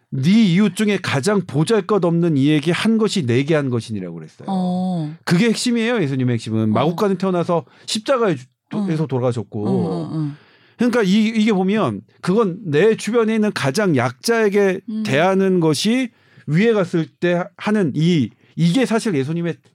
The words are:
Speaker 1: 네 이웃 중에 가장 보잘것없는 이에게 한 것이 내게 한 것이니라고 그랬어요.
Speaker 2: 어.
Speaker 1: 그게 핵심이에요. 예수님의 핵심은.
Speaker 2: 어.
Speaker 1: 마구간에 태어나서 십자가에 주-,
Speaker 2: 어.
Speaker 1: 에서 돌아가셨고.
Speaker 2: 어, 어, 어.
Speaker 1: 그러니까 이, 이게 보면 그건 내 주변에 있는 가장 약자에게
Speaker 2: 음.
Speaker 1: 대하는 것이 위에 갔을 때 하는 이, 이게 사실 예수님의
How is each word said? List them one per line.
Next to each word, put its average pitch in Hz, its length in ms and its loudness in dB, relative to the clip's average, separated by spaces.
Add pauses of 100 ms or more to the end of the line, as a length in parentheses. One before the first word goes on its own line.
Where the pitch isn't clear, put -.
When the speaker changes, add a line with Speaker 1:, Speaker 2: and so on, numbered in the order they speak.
(120)
Speaker 1:
네 135 200 0
이웃 208 460 4
중에 208 240 0
가장 151 440 0
보잘것없는 175 920 0
이에게 147 340 2
한 220 260 0
것이 202 280 0
내게 135 300 0
한 143 140 0
것이니라고 104 460 -6
그랬어요. - 340 -18
Speaker 2:
어. 180 640 -4 (120)
Speaker 1:
그게 180 240 2
핵심이에요. 233 520 0
예수님의 131 340 -2
핵심은. 110 280 -2
Speaker 2:
어. 110 40 0
Speaker 1:
마구간에 165 480 0
태어나서 180 500 -2 (200)
십자가에 226 500 0
주-, 127 100 -12 (280)
Speaker 2:
어. 202 160 -4
Speaker 1:
에서 156 180 -2
돌아가셨고. 120 600 -4
Speaker 2:
어, 98 40 0
어, 95 420 -2
어. 151 180 -4 (460)
Speaker 1:
그러니까 233 260 2
이, 208 240 4
이게 226 260 2
보면 185 480 0 (200)
그건 190 440 0
내 180 300 2
주변에 220 400 0
있는 214 180 0
가장 143 420 0
약자에게 196 960 0
Speaker 2:
음. 214 160 -6
Speaker 1:
대하는 190 540 2
것이 214 500 0 (380)
위에 196 260 2
갔을 175 340 -2
때 175 360 -2 (140)
하는 208 380 0
이, 160 340 2 (260)
이게 175 300 2
사실 220 300 -2
예수님의 160 400 -4 (200)